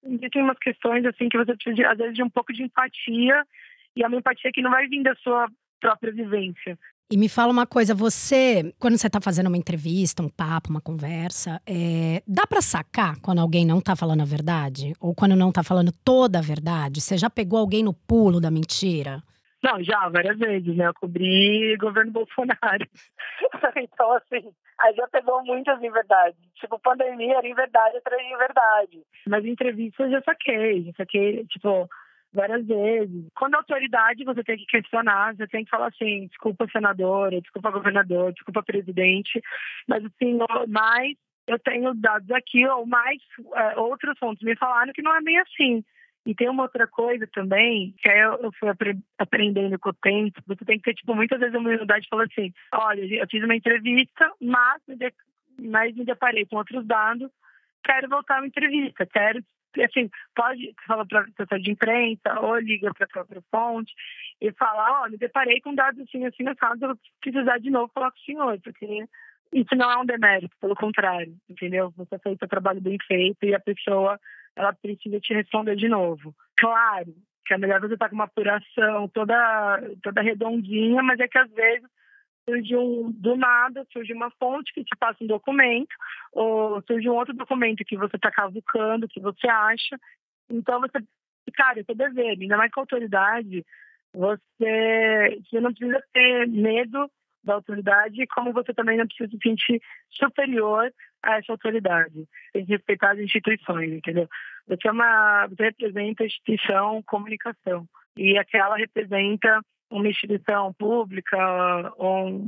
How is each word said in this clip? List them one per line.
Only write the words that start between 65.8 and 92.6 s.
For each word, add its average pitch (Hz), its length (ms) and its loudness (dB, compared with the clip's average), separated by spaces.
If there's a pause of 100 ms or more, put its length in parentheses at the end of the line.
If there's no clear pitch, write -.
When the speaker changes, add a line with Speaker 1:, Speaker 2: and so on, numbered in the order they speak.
Speaker 1:
assim, 254 260 -8
assim, 247 220 -6
assado, 240 360 -2
eu 269 40 -2
vou 262 100 -6 (220)
precisar 247 380 -2
de 240 120 -6
novo 240 220 0
falar 254 180 -4
com - 80 -20
o - 60 -20
senhor", 269 360 -4
porque 208 440 -12 (480)
isso 262 240 2
não 247 140 2
é 240 80 0
um 254 80 -4
demérito, 202 540 2
pelo 202 140 -2
contrário, 185 600 -2 (120)
entendeu? 180 480 -4
Você 180 220 -12
fez 196 200 -6
seu 190 100 -10
trabalho 190 320 -2
bem 190 260 -4
feito 185 380 0
e 202 100 2
a 196 60 0
pessoa, 196 580 0 (380)
ela 196 160 0
precisa 202 480 -8
te - 140 -4
responder 214 420 -2
de 214 120 0
novo. 165 460 -2 (220)
Claro 220 580 0 (320)
que 196 80 0
é 190 40 -2
melhor 196 220 2
você 214 160 -6
tá 220 120 -2
com 214 60 -10
uma 214 100 -2
apuração 208 840 -2
toda, 220 760 0 (200)
toda 202 200 -2
redondinha, 226 800 0
mas 254 160 2
é 247 80 0
que 254 120 2
às 262 120 4
vezes 226 380 0 (600)
surge 240 260 -2
um, 240 360 0
do 214 240 0
nada, 254 560 2
surge 233 200 -10
uma 240 200 -6
fonte 269 400 -6
que 269 120 -8
te - 140 -8
passa 226 240 -2
um 226 40 -8
documento, 247 680 0 (380)
ou 220 500 0
surge 233 260 -2
um 240 60 2
outro 247 200 -2
documento 240 500 -2
que 214 120 -8
você 202 220 -4
tá 208 120 0
cavucando, 220 760 -2
que - 120 -14
você 196 280 -4
acha. 226 500 0 (520)
Então, 240 300 -2
você, 262 180 -4 (560)
cara, 254 260 2
esse 220 120 -8
é - 20 -4
dever, 240 460 -2
ainda 196 160 0
mais 220 160 2